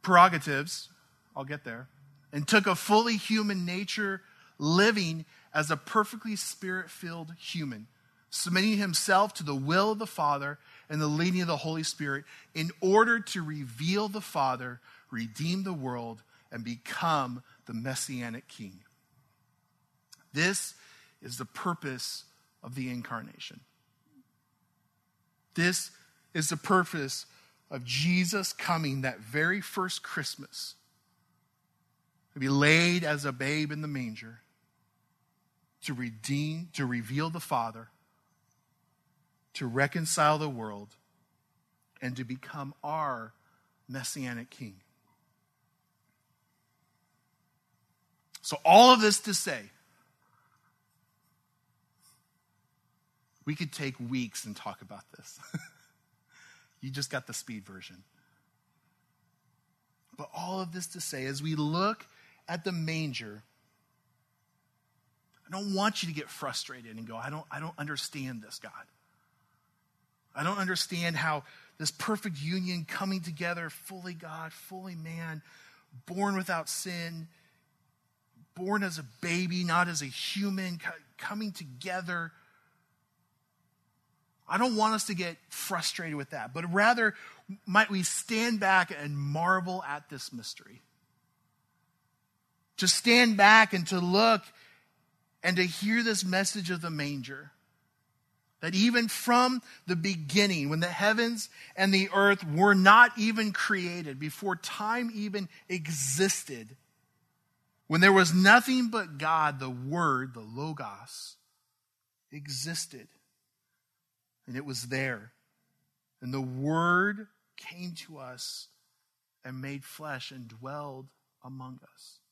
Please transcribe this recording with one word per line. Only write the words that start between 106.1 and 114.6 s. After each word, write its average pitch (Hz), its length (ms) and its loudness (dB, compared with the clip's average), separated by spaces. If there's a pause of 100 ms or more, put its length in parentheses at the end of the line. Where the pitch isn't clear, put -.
when 160 160 4
there 196 100 10
was 180 220 6
nothing 240 540 8
but 196 280 -4
God, 156 420 0
the 131 120 -6
Word, 131 640 0
the 117 60 -14
Logos, 120 960 -12 (960)
existed. 143 760 -10 (1400)
And 123 100 -10
it 139 100 -8